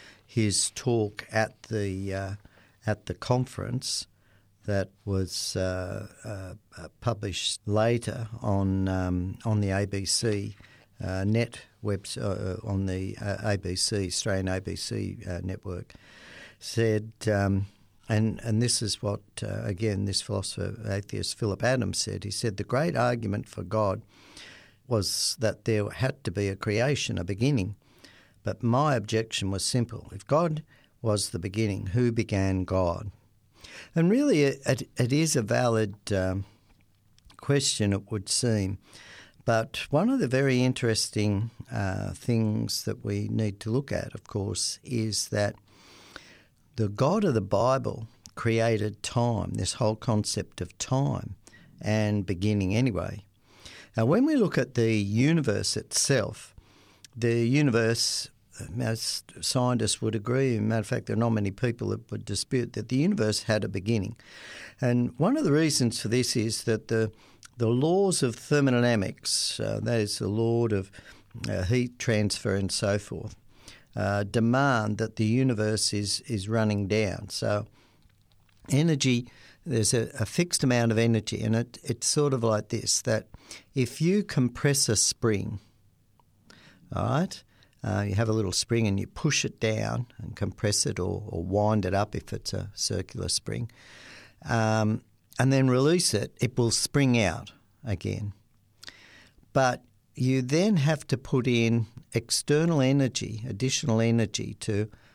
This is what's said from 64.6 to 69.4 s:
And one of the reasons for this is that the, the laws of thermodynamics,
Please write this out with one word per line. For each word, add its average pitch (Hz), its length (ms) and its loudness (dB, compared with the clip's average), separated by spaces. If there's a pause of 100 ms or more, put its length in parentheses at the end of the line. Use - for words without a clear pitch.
And 123 380 0
one 214 180 2
of 311 60 0
the 190 80 2
reasons 143 500 2
for - 60 -6
this 120 300 0
is 110 260 -2
that 110 240 -2
the, 113 240 0 (460)
the 117 100 0
laws 165 560 2
of 120 140 0
thermodynamics, 123 1200 2